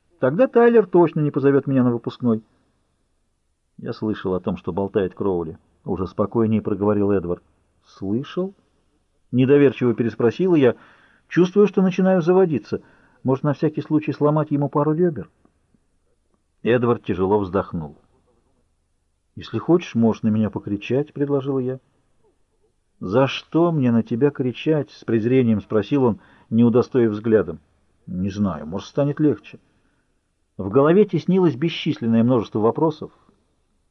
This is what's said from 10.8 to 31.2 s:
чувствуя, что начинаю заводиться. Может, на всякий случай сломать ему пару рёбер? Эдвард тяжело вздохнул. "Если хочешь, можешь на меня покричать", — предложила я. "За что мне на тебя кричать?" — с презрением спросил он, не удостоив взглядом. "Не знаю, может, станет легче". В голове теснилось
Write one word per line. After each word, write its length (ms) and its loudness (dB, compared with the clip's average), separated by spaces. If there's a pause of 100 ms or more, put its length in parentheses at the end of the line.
чувствуя, 360 2
что 160 0
начинаю 400 2
заводиться. 600 0 (420)
Может, 200 -2
на 100 0
всякий 280 -4
случай 300 -2
сломать 400 0
ему 180 -2
пару 240 0
рёбер? 360 -2 (1300)
Эдвард 440 0
тяжело 340 0
вздохнул. 560 -6 (1400)
"Если 240 -10
хочешь, 360 0
можешь 280 0
на 40 0
меня 220 0
покричать", — 640 -6
предложила 460 -4
я. 200 -6 (1200)
"За 280 0
что 440 -2
мне 200 0
на 120 2
тебя 260 0
кричать?" — 640 -4
с 140 -20
презрением 560 2
спросил 420 -2
он, 160 0 (300)
не 160 4
удостоив 460 2
взглядом. 480 0 (480)
"Не 220 -6
знаю, 380 -4
может, 220 -10
станет 320 -2
легче". 380 -2 (960)
В 120 -6
голове 360 4
теснилось 500 0